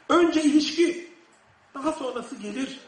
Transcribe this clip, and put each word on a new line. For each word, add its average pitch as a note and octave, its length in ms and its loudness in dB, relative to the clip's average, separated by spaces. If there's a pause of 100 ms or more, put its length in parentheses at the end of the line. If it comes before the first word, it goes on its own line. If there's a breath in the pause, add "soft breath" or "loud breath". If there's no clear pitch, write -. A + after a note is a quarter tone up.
Önce D#4 340 4
ilişki, D4+ 720 2 (600)
daha C4+ 180 -4
sonrası B3 440 -8
gelir. G#3 520 -8